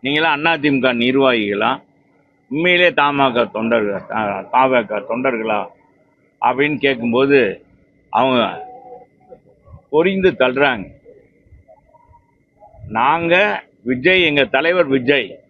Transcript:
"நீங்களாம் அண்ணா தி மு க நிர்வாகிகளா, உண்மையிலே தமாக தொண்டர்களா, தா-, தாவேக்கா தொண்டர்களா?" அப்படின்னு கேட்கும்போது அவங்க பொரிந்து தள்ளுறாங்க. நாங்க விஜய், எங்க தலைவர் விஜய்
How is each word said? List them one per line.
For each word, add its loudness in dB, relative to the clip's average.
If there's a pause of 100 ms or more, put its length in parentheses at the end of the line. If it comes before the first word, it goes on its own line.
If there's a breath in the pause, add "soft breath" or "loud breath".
"நீங்களாம் 0
அண்ணா 0
தி 0
மு 2
க 2
நிர்வாகிகளா, 2 (800)
உண்மையிலே 2
தமாக 2 (100)
தொண்டர்களா, 0
தா-, -4 (100)
தாவேக்கா 2 (100)
தொண்டர்களா?" -2 (800)
அப்படின்னு 0
கேட்கும்போது 0 (460)
அவங்க 0 (1500)
பொரிந்து 2
தள்ளுறாங்க. 0 (2000)
நாங்க 0 (200)
விஜய், 0
எங்க 2
தலைவர் 0
விஜய் -2